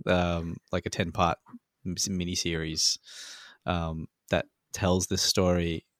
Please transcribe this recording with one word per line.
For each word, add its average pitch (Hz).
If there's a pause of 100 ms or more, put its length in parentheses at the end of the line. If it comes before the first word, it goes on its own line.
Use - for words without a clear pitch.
um, 85 (160)
like 90
a -
ten-part 85 (480)
m-, 90
miniseries, 85 (680)
um, 80 (220)
that - (260)
tells 92
this 95
story, 87 (140)